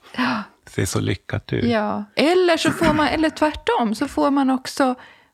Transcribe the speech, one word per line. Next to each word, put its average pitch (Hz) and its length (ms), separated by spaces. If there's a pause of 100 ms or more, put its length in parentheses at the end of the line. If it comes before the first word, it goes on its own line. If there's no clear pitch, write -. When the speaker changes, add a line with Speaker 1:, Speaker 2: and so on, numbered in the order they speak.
(180)
Speaker 1:
Ja. 247 260 (240)
Speaker 2:
se - 180
så 107 140
lyckat 104 540
ut. 120 180
Speaker 1:
Ja. 208 320 (120)
Eller 339 420
så 320 140
får 320 220
man, 302 140
eller 311 220
tvärtom, 302 640
så 285 120
får 294 240
man 277 180
också, 254 460 (380)